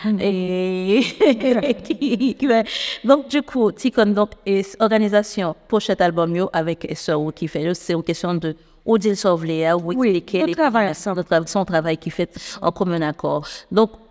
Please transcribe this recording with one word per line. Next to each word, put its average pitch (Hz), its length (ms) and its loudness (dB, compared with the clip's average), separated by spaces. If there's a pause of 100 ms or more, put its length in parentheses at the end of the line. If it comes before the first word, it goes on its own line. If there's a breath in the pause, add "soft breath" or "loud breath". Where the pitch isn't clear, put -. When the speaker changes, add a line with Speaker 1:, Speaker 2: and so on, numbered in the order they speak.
Speaker 1:
Mm. 214 140 0
Speaker 2:
et 185 840 0
<laughs> 254 840 2
qui, 240 520 -2
qui 285 120 -2
va, 226 160 4 (400 loud breath)
donc, 269 260 4
du 285 140 0
coup, 220 280 0
Ticone, 220 440 2
donc, 208 160 0 (140)
et 196 160 2
s-, - 180 -8
organisation, 208 760 2 (120)
pochette 202 340 0
album, 170 340 2
yo, 185 180 -2
avec 165 420 -4
sœur 151 260 -2
ou 156 100 -4
qui 165 160 -8
fait, 151 160 -6
yo, 175 120 -2
c'est - 180 -6
une 165 80 -2
question 175 320 -4
de, 160 220 -2 (300 soft breath)
ou 226 120 4
dire 202 180 2
sauver, 165 520 0
hein, 165 80 4
ou 175 180 -2
Speaker 1:
Oui, 254 140 2
Speaker 2:
expliquer 180 320 0
Speaker 1:
nous 311 80 2
Speaker 2:
les 339 80 -2
Speaker 1:
travaillons 233 340 2
Speaker 2:
notre 151 100 -6
Speaker 1:
ensemble. 185 220 -4
Speaker 2:
tra-, 165 260 2
son 196 180 0
travail 160 320 0
qui - 120 -8
fait 175 220 -4 (300)
en 170 100 2
commun 175 300 -2
accord. 151 440 -4 (260)
Donc, 214 200 4 (200)